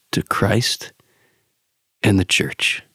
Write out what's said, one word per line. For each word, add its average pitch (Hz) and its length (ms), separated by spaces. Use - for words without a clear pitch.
to - 100
Christ - 720
and 101 160
the 92 80
church. - 560